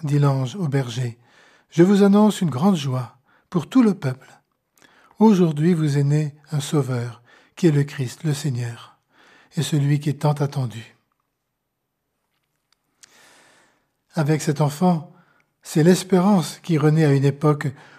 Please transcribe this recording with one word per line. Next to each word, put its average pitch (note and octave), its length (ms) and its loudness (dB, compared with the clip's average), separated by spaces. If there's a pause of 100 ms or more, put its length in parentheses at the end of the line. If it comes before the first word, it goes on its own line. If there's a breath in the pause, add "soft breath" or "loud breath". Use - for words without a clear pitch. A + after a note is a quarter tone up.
dit C#3+ 160 -2
l'ange C3+ 380 -2
au F#3 100 -6
berger. B2 500 -6 (520 soft breath)
Je E3+ 140 2
vous G3 200 4
annonce G3+ 380 4
une F3+ 80 -2
grande C#3 260 0
joie B2+ 420 -6 (320)
pour D3 200 -6
tout C4 120 2
le G#3+ 120 2
peuple. - 360 -8 (920 soft breath)
Aujourd'hui F3 540 4
vous D#3 240 -2
est C#3+ 60 0
né D3 320 -2 (160)
un D3+ 80 -4
sauveur, B2+ 640 -4 (340 soft breath)
qui - 120 0
est D#3+ 40 4
le C#3+ 140 0
Christ, C3+ 400 -10
le D#3 80 -2
Seigneur, A#2+ 640 -8 (580 soft breath)
et D#3 80 -2
celui C#3+ 380 0
qui D3+ 80 -4
est C#3+ 120 -6
tant D3 120 0
attendu. C3+ 640 -6 (3250 soft breath)
Avec D3+ 260 0
cet D3 180 -4
enfant, D3+ 540 0 (500 soft breath)
c'est - 200 0
l'espérance F3+ 800 2
qui E3+ 160 -2
renaît D#3 280 2
à C#3+ 80 4
une C3+ 100 2
époque D3 440 0 (320 loud breath)